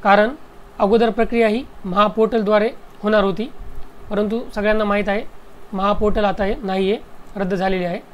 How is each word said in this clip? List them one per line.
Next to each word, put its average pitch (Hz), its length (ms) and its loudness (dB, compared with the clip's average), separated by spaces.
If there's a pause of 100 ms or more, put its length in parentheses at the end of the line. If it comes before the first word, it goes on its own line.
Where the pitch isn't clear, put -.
कारण 208 260 6 (500)
अगोदर 220 300 4
प्रक्रिया 226 380 2
ही 220 160 0 (220)
महापोर्टलद्वारे 214 840 2 (340)
होणार 214 200 4
होती, 202 260 -2 (600)
परंतु 208 300 0 (160)
सगळ्यांना 214 280 2
माहीत 202 260 0
आहे 202 120 0 (520)
महापोर्टल 202 520 2
आता 180 180 0
हे 196 200 0
नाही 190 280 0
आहे, - 480 -8
रद्द 196 140 -2
झालेले 185 320 0
आहे. 175 140 -4 (140)